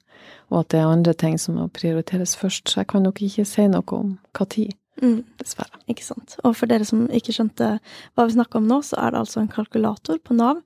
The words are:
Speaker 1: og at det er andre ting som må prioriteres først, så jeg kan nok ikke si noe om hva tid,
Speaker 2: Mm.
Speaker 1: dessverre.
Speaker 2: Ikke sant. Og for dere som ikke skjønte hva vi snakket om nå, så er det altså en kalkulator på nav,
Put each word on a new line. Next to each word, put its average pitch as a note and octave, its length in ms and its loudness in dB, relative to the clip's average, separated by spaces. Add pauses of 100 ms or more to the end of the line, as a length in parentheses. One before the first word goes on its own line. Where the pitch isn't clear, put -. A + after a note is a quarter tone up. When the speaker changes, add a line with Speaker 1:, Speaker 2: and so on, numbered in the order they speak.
(500)
Speaker 1:
og E3+ 140 2
at - 80 -14
det D#3+ 80 4
er D#3 100 4
andre E3+ 240 4
ting D#3+ 240 0
som E3 160 -4
må E3+ 160 -4
prioriteres E3+ 640 -2
først, - 320 -4
så - 160 -2
jeg - 80 -6
kan G3 160 4
nok F#3+ 160 -2
ikke G#3 240 -2
si G#3 240 2
noe F3+ 240 0
om F#3+ 220 -4 (180)
hva G3 140 -2
tid, G#3 260 -4 (260)
Speaker 2:
Mm. A#3+ 220 2 (160)
Speaker 1:
dessverre. - 400 -12 (100)
Speaker 2:
Ikke - 160 -6
sant. - 300 -14 (100)
Og A#3+ 100 4
for A#3 140 -2
dere A3+ 160 2
som A3+ 240 0
ikke A#3 240 -2
skjønte A3 460 0 (340)
hva A#3+ 140 4
vi A3+ 80 2
snakket A#3 240 2
om G#3+ 100 2
nå, C#4 160 4
så - 160 -6
er A3+ 140 0
det A#3 80 0
altså A3 180 -4
en G#3 80 0
kalkulator G#3+ 720 -2
på - 160 -2
nav, B3 280 2